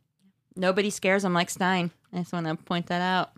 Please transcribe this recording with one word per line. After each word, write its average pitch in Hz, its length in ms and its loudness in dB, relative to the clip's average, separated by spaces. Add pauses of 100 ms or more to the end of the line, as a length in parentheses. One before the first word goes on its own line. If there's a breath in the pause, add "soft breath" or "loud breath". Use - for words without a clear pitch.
(540)
Nobody 190 360 2
scares 196 340 2
him 180 100 2
like 175 160 2
Stine. 180 400 0 (220)
I 180 60 -6
just 175 140 -6
wanna 165 220 -2
point 175 320 -4
that 180 160 -2
out. 185 360 0